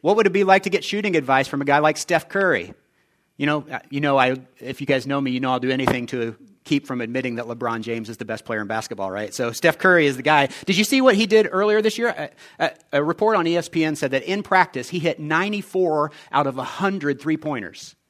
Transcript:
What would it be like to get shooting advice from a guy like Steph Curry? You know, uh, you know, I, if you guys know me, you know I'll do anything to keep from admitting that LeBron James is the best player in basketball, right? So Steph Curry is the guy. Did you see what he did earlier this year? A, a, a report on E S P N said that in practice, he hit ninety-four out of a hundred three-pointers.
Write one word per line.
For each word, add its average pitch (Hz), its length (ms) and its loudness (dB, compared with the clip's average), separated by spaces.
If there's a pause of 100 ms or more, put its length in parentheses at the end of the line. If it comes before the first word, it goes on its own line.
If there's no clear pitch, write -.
What 190 140 4
would 214 100 4
it 180 80 2
be 202 100 4
like 190 200 6
to 190 60 -4
get - 140 0
shooting 202 320 -2
advice 135 320 2
from 139 140 -4
a - 20 -2
guy 143 140 4
like 151 180 4
Steph - 320 -2
Curry? 131 460 0 (640)
You 139 80 -2
know, 147 240 0
uh, 131 80 -8 (100)
you 143 140 -4
know, 139 160 4
I, 127 180 4 (220)
if 127 240 -10
you 135 40 -6
guys 131 200 0
know 139 120 -2
me, 139 120 -4
you 127 100 -4
know 131 120 -2
I'll 123 80 -2
do 127 100 -2
anything 127 380 0
to 117 280 -6 (260)
keep 139 240 -2
from 123 140 -6
admitting 120 360 -4
that 120 100 -8
LeBron 117 340 -4
James 113 300 -8
is 110 80 -14
the 117 80 -8
best 110 180 -8
player 110 160 -4
in 104 60 -6
basketball, 101 440 -6
right? 101 220 -6
So 120 180 -2
Steph 160 280 0
Curry 175 260 4
is 135 140 0
the 131 40 -10
guy. 143 280 4 (160)
Did 185 100 2
you 208 80 2
see 262 160 2
what 254 160 6
he 226 80 2
did 214 260 4
earlier 208 300 2
this 214 160 0
year? 233 120 -2
A, - 220 -6 (280)
a, 160 120 0 (220)
a 147 100 2
report 208 340 0
on 170 100 0
E 170 100 2
S 170 140 -2
P 160 120 0
N 156 140 0
said 139 140 -4
that 135 140 -2
in 196 180 -4
practice, 170 480 0
he 175 80 -4
hit 160 200 -2
ninety-four 165 920 -2 (180)
out 139 160 0
of 131 120 -6
a 131 40 -8
hundred 147 560 -2
three-pointers. 147 760 -6 (140)